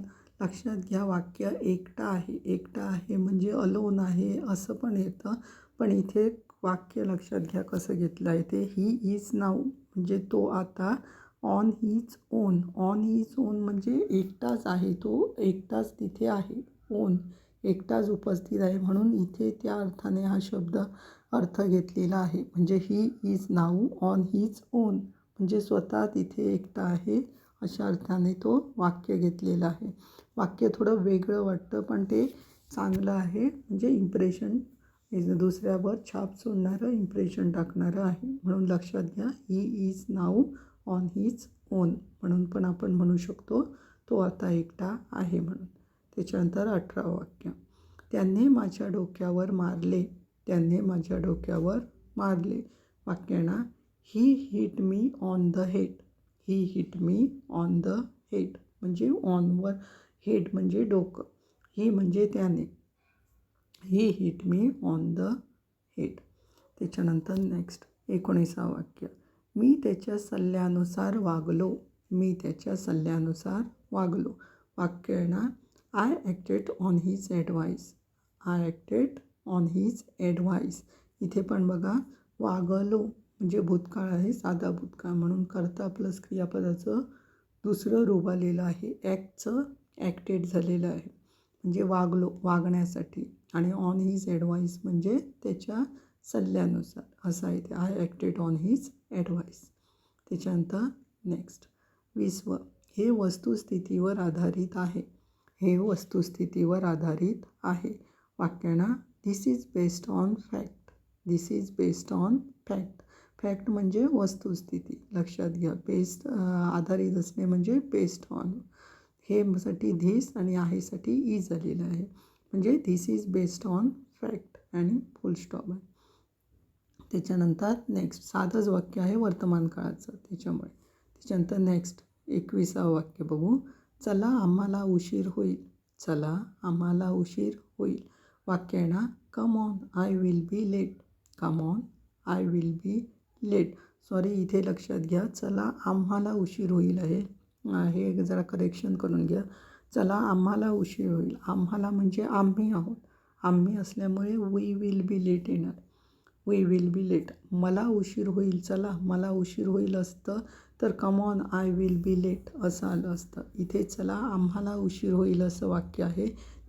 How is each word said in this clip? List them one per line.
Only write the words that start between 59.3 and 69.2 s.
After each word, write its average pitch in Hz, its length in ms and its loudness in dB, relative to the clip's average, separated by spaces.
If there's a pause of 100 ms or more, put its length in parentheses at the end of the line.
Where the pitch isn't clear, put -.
हेड 208 260 2
म्हणजे 185 300 2
डोकं, 196 400 0 (540)
ही 214 120 2
म्हणजे 196 440 2
त्याने, 185 440 0 (1160)
"He 202 200 6 (100)
hit 175 300 -2
me 185 100 4 (220)
on 165 160 0
the 170 280 0 (720)
head." - 180 -4 (640)
त्याच्यानंतर 175 600 -2
नेक्स्ट 175 480 -4 (220)
एकोणीसावं 175 640 0
वाक्य, - 340 -12 (480)